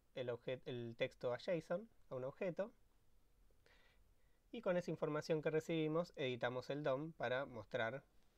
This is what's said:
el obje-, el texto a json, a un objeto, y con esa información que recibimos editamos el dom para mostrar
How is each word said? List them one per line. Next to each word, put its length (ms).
el 140
obje-, 360
el 320
texto 340
a 60
json, 500
a 60
un 80
objeto, 500
y 100
con 140
esa 140
información 540
que 80
recibimos 640
editamos 560
el 120
dom 300
para 320
mostrar 580